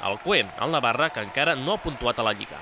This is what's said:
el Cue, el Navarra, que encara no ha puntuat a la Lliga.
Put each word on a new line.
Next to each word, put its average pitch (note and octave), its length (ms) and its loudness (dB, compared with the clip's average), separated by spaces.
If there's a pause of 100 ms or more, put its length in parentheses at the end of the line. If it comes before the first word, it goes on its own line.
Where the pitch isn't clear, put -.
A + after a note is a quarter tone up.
el G2+ 160 0
Cue, D#3+ 240 4
el C#3+ 240 -2
Navarra, C3 400 2
que - 80 -4
encara C#3 320 0
no D3 240 0
ha - 80 -8
puntuat B2 320 -2
a A#2 80 0
la G#2+ 80 2
Lliga. G2 280 -8